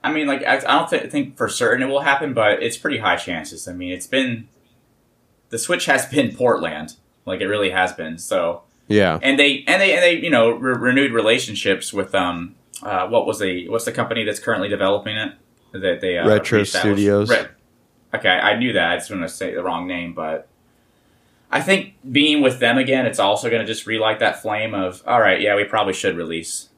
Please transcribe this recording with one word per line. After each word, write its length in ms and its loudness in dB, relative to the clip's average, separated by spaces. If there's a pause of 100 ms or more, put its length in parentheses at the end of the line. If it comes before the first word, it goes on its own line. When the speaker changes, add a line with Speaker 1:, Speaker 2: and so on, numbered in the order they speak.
Speaker 1:
I 100 -2
mean, 140 -2
like, 180 -2
I, 120 2
I 20 -4
don't 300 2
th-, 220 -2
think 240 -4
for 140 -2
certain 320 0
it 100 -2
will 100 0
happen, 340 0
but 260 2
it's 160 -4
pretty 220 -4
high 160 0
chances. 520 -10
I 60 -12
mean, 180 -10
it's 140 -10
been, 420 -4 (1000)
the 80 -8
Switch 280 -2
has 200 2
been 300 0
Portland, 600 0 (300)
like, 160 -6
it 60 -2
really 240 0
has 200 2
been. 280 -10
So 420 -2 (260)
Speaker 2:
Yeah. 360 4
Speaker 1:
and 160 4
they, 280 4
and 140 2
they, 120 4
and 100 2
they, 140 6
you 120 -4
know, 220 6
re-, 260 -2
renewed 340 2
relationships 800 0
with, 220 -4
um, 400 -2 (300)
uh, 240 -2
what 180 2
was 140 -2
the, 280 -4
what's 180 -4
the 60 -4
company 340 -2
that's 140 -4
currently 300 -2
developing 480 0
it? 160 -6 (380)
That 300 -2
they, 180 -2
uh, 80 2
Speaker 2:
Retro 320 4
Speaker 1:
reestablished? 380 0
Speaker 2:
Studios. 340 2
Speaker 1:
Re-, 160 0 (680)
okay, 160 0
I 300 2
knew 140 0
that. 180 2
I 60 0
just 120 -10
wanna 180 -6
say 280 -8
the 80 -4
wrong 240 -4
name, 260 -8
but 340 -6 (1000)
I 120 0
think 320 0 (180)
being 300 4
with 180 2
them 200 4
again, 260 2
it's 140 -2
also 300 2
gonna 160 0
just 200 -6
relight 340 0
that 220 0
flame 320 -4
of, 320 -4
"All 160 2
right, 180 4
yeah, 160 2
we 100 2
probably 280 0
should 240 -2
release 600 -8